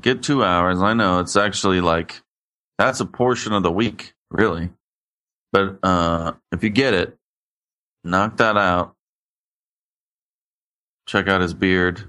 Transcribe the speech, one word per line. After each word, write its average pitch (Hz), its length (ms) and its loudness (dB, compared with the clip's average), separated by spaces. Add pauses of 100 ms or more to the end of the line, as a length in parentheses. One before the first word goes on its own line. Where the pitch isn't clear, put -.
get 131 200 0
two 135 220 0
hours. 90 380 2
I 104 120 2
know 95 260 2
it's 87 160 -6
actually, 95 440 0
like, 85 400 -2 (580)
that's 127 220 0
a 113 60 -4
portion 120 460 -2
of 101 100 0
the 87 100 0
week, - 420 -4 (160)
really. 87 400 0 (840)
But, 95 300 0
uh, 85 500 0 (200)
if 87 100 -4
you 110 80 0
get 123 240 0
it, 87 220 -2 (880)
knock 95 340 -2
that 110 180 2
out. 90 380 0 (2000)
Check 98 200 0
out 95 140 2
his 87 140 0
beard. 92 540 0